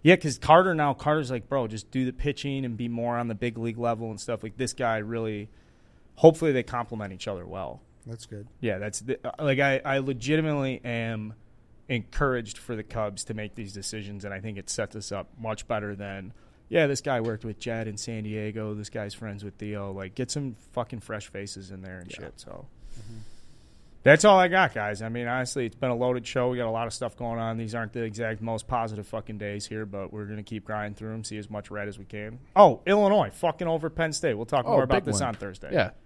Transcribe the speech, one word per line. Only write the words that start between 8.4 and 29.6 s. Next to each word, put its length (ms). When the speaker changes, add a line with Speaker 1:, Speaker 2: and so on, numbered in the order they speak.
Speaker 1:
Yeah, 180
that's 220
the, 240
uh, 80
like, 140
I, 260
I 140
legitimately 840
am 500
encouraged 720
for 180
the 80
Cubs 400
to 100
make 220
these 160
decisions, 520
and 80
I 60
think 180
it 140
sets 240
us 160
up 260
much 300
better 300
than, 360
"Yeah, 180
this 140
guy 200
worked 240
with 140
Jed 300
in 80
San 260
Diego. 520
This 160
guy's 240
friends 280
with 140
Theo." 360
Like, 220
get 160
some 240
fucking 280
fresh 260
faces 460
in 100
there 160
and 120
Speaker 3:
Yeah. 80
Speaker 1:
shit. 220
So 260
Speaker 2:
Mm-hmm. 200
Speaker 1:
that's 220
all 140
I 100
got, 260
guys. 280
I 60
mean, 180
honestly, 400
it's 100
been 140
a 60
loaded 300
show. 240
We 80
got 100
a 20
lot 160
of 80
stuff 220
going 220
on. 200
These 160
aren't 180
the 120
exact 380
most 260
positive 380
fucking 320
days 280